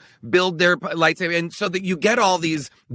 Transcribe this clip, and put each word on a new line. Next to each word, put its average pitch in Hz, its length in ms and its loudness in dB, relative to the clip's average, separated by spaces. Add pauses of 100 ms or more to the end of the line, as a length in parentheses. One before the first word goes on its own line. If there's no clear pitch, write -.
(300)
build 180 300 2
their 175 160 4
p-, 185 140 -6
lightsaber, 165 500 0
and 170 140 -6
so 202 160 -4
that 185 160 -6
you 185 100 0
get 208 240 2
all 190 180 4
these 160 320 -4 (260)